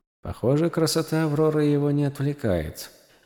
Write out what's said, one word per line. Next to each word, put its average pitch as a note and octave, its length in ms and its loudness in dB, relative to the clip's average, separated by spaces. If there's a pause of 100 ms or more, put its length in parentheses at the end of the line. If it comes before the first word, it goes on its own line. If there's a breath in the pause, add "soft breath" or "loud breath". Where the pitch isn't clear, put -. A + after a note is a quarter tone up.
(220)
«Похоже, C#3+ 460 0
красота D#3+ 560 0
Авроры D3+ 400 2
его D3 260 2
не C#3+ 140 2
отвлекает». C3+ 880 -2 (360 soft breath)